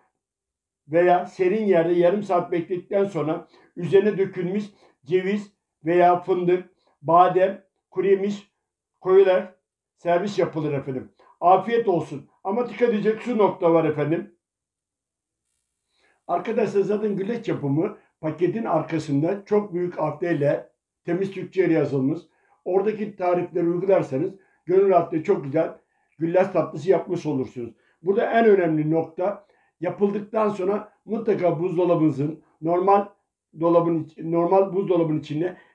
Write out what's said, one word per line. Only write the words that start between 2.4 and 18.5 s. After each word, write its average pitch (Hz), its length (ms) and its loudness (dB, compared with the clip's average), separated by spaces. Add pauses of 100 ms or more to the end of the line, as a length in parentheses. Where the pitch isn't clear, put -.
bekledikten 185 520 -2
sonra 165 440 -4 (280)
üzerine 180 420 2
dökülmüş 185 460 -4 (400)
ceviz 185 480 -2 (320)
veya 175 360 4
fındık, 180 500 -2 (320)
badem, 185 600 4 (260)
kuru 190 160 -4
yemiş 196 460 0 (480)
koyulur, 190 420 4 (540)
servis 175 420 -2
yapılır 156 340 -2
efendim. 131 400 -8 (280)
Afiyet 220 480 2
olsun. 156 420 -2 (140)
Ama 226 240 -4
dikkat 233 200 -2
edecek 208 320 0
şu 240 180 -4
nokta 180 340 2
var 165 120 4
efendim. 151 500 -2 (1900)
Arkadaşlar 202 540 -2
zaten 202 360 -2
güllaç 196 320 -6
yapımı 147 500 -2 (220)
paketin 156 440 -2